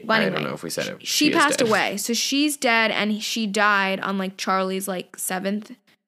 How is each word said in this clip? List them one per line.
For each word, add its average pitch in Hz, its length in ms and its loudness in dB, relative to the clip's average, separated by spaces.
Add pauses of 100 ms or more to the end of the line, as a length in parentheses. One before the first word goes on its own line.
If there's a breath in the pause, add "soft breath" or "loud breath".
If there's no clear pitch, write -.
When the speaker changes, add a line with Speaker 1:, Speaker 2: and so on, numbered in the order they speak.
Speaker 1:
Well, 226 120 2
Speaker 2:
I 214 60 2
don't 190 100 0
Speaker 1:
anyway, - 160 -4
Speaker 2:
know 69 60 -6
if - 80 -10
we 82 60 -8
said - 160 -4
Speaker 1:
sh-, - 40 -6
Speaker 2:
it. - 120 -10
Speaker 1:
she - 240 0
Speaker 2:
She 302 60 4
is - 40 2
Speaker 1:
passed 302 240 4
Speaker 2:
dead. 240 80 2
Speaker 1:
away. 185 300 2
So 233 160 -2
she's 285 440 0
dead, 226 340 4
and 214 300 0
she 226 240 -2
died 196 540 2
on, 196 180 -2
like, 190 200 -4
Charlie's, 190 500 0
like, 185 300 -8
seventh 196 580 -4 (320 soft breath)